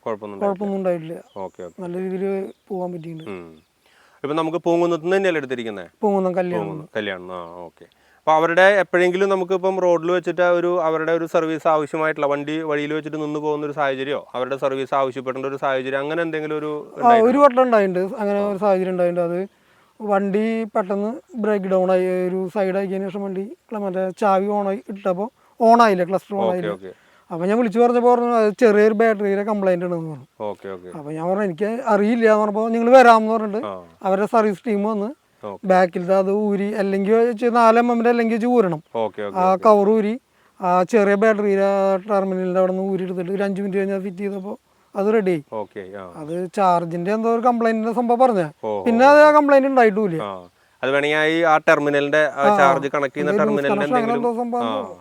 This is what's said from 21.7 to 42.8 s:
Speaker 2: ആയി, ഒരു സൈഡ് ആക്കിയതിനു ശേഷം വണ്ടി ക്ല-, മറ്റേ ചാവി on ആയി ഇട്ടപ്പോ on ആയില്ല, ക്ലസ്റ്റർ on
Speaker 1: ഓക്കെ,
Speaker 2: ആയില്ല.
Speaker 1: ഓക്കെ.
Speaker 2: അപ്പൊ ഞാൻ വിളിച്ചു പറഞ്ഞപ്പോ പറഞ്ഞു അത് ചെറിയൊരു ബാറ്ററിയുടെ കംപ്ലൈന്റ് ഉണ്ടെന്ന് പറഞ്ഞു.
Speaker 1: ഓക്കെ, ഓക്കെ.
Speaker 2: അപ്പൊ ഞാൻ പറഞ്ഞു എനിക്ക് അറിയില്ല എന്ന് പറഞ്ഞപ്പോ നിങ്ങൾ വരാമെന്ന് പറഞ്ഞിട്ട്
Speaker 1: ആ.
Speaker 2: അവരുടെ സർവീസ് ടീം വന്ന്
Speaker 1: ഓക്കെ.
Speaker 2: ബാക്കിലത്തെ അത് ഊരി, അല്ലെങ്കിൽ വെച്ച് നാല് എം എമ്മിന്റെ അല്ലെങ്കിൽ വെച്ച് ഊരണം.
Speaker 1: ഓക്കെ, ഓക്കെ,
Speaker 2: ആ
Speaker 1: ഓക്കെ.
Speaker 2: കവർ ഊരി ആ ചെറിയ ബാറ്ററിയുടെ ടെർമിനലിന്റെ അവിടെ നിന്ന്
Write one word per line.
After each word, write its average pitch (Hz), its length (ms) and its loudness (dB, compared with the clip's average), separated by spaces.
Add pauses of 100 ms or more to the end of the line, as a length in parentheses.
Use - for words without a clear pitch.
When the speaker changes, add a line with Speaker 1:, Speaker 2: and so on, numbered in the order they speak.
Speaker 2:
ആയി, 185 360 0
ഒരു 185 260 -4
സൈഡ് 190 220 -2
ആക്കിയതിനു 196 320 -4
ശേഷം 196 160 -8
വണ്ടി 190 200 -8 (200)
ക്ല-, 214 180 -10
മറ്റേ 190 280 -4
ചാവി 190 380 0
on 208 200 -2
ആയി 196 120 -4 (100)
ഇട്ടപ്പോ 196 360 -4 (340)
on 233 220 8
ആയില്ല, 196 220 4
ക്ലസ്റ്റർ 185 320 -4
on 196 60 -2
Speaker 1:
ഓക്കെ, - 100 0
Speaker 2:
ആയില്ല. 180 200 -4
Speaker 1:
ഓക്കെ. 95 200 -12 (400)
Speaker 2:
അപ്പൊ 170 140 -6
ഞാൻ 202 120 0
വിളിച്ചു 226 220 0
പറഞ്ഞപ്പോ 240 360 4
പറഞ്ഞു 240 120 0
അത് 220 320 0
ചെറിയൊരു 214 340 4
ബാറ്ററിയുടെ 202 500 0
കംപ്ലൈന്റ് 190 420 -2
ഉണ്ടെന്ന് 165 260 -6
പറഞ്ഞു. 139 160 -16 (140)
Speaker 1:
ഓക്കെ, 104 260 -10
ഓക്കെ. 90 300 -14
Speaker 2:
അപ്പൊ 147 140 -12
ഞാൻ 160 180 -6
പറഞ്ഞു 196 140 0
എനിക്ക് 208 420 -4
അറിയില്ല 220 400 2
എന്ന് 214 140 6
പറഞ്ഞപ്പോ 214 280 -2
നിങ്ങൾ 233 220 0
വരാമെന്ന് 233 440 8
പറഞ്ഞിട്ട് 220 340 -4
Speaker 1:
ആ. 202 60 -8 (300)
Speaker 2:
അവരുടെ 196 240 0
സർവീസ് 214 400 0
ടീം 202 160 -2
വന്ന് 208 260 -4 (340)
Speaker 1:
ഓക്കെ. - 240 -12
Speaker 2:
ബാക്കിലത്തെ 185 480 2
അത് 196 160 0
ഊരി, 202 420 -2
അല്ലെങ്കിൽ 196 400 0
വെച്ച് 233 320 0
നാല് 226 320 4
എം 240 80 2
എമ്മിന്റെ 233 240 0
അല്ലെങ്കിൽ 233 260 0
വെച്ച് 226 120 -2
ഊരണം. 190 360 2 (120)
Speaker 1:
ഓക്കെ, 110 260 -4
ഓക്കെ, 104 180 -6
Speaker 2:
ആ 185 120 2
Speaker 1:
ഓക്കെ. 190 120 -2
Speaker 2:
കവർ 208 260 6
ഊരി 220 240 2 (460)
ആ 180 240 2
ചെറിയ 202 320 2
ബാറ്ററിയുടെ 202 540 2 (400)
ടെർമിനലിന്റെ 190 500 -2
അവിടെ 185 120 2
നിന്ന് 190 200 -4